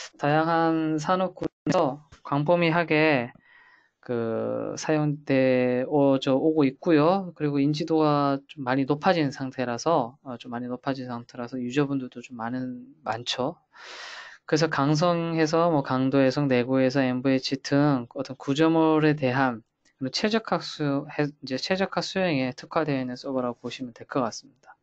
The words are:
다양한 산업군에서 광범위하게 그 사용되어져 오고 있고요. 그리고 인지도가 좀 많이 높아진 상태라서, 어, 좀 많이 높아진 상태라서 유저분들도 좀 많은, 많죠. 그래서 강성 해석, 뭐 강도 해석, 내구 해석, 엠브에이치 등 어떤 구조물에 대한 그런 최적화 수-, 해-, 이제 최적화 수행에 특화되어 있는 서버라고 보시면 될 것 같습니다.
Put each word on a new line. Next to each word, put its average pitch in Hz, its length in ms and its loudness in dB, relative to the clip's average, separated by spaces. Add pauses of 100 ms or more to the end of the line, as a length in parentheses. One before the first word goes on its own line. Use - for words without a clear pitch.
(180)
다양한 160 800 2
산업군에서 180 1080 -2 (160)
광범위하게 156 1080 2 (680)
그 113 760 -4
사용되어져 135 1600 2
오고 156 300 4
있고요. 170 720 2
그리고 143 240 0
인지도가 151 880 2
좀 143 160 -12
많이 131 220 0
높아진 151 440 2
상태라서, 127 960 -2
어, 127 140 -10
좀 127 120 -16
많이 120 160 -8
높아진 127 400 -6
상태라서 120 540 -10
유저분들도 131 640 -2
좀 123 140 -18
많은, 123 500 -8 (180)
많죠. 123 520 -6 (880)
그래서 160 220 2
강성 165 680 0
해석, 165 340 2
뭐 143 140 2
강도 131 340 0
해석, 135 300 2
내구 131 320 2
해석, 131 240 2
엠브에이치 131 580 0
등 143 520 2
어떤 131 220 -8
구조물에 156 760 2
대한 131 480 0 (360)
그런 131 140 -6
최적화 214 480 0
수-, 143 460 -4 (120)
해-, 147 80 0 (160)
이제 139 140 -6
최적화 185 460 -2
수행에 147 500 -2
특화되어 151 480 -2
있는 127 160 -6
서버라고 127 440 -4
보시면 123 340 -12
될 - 120 -18
것 - 140 -4
같습니다. - 640 -8